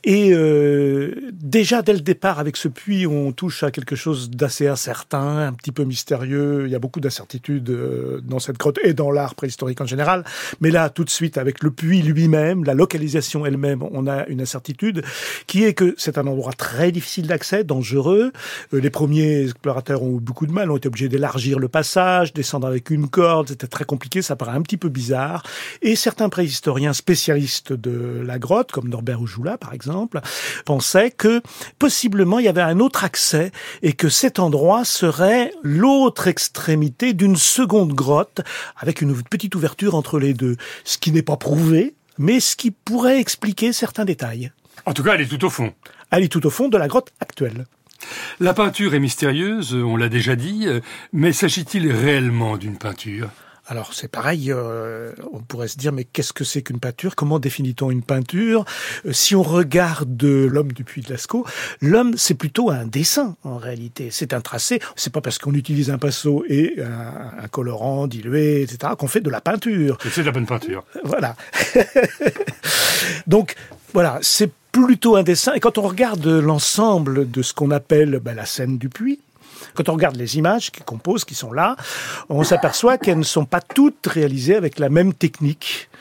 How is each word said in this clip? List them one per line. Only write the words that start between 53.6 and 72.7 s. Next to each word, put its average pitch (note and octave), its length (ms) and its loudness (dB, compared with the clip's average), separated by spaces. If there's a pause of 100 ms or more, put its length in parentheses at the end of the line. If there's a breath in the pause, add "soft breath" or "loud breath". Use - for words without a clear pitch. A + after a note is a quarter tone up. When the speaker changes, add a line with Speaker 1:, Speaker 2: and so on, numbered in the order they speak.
Speaker 1:
Alors A2+ 300 -10
c'est - 120 -12
pareil, C#3 440 -4
euh, A2+ 600 -6 (220)
on A2+ 60 -12
pourrait A#2 280 -8
se A#2+ 100 -10
dire, C#3+ 140 -2
mais C3 120 -6
qu'est-ce - 280 -6
que - 120 -8
c'est C#3 180 -4
qu'une B2 180 -8
peinture ? C3 360 -6
Comment D3+ 240 0
définit-on C3 500 -2
une B2 140 -2
peinture ? G3 640 0 (420 loud breath)
Euh, C#3+ 60 -4
si - 220 4
on F#3+ 60 6
regarde D#3 800 2
L'homme C#3 500 4
du B2 120 -10
puits - 180 -12
de - 80 -14
Lascaux, A3+ 380 -4 (340 loud breath)
l'homme A3+ 340 4
c'est - 200 2
plutôt G#3 340 0
un B2 160 -2
dessin E3+ 580 0
en B2+ 140 -10
réalité, A#2+ 540 -10
c'est C3 220 -6
un A#2+ 80 -2
tracé. - 380 -2 (160 loud breath)
C'est - 160 -6
pas D3+ 100 -4
parce - 180 -6
qu'on C#3+ 160 -2
utilise C#3+ 340 0
un C#3 80 -2
pinceau C#3+ 500 0
et D#3+ 360 2
un, A#2 600 -12
un A2 40 -14
colorant B2 580 -4
dilué, C#3 560 0
et C3+ 60 -2
cetera, C3 280 -6
qu'on C#3+ 120 -4
fait - 140 0
de C#3+ 100 -2
la A2 100 -6
peinture. F#3 560 0
Speaker 2:
Que A#2 120 -8
c'est E3+ 120 -2
de D3 60 2
la C#3+ 40 2
bonne B2 140 -2
peinture. G2+ 400 -6 (180)
Speaker 1:
Voilà. C#3 320 -2 (380 loud breath)
<laughs> - 1500 0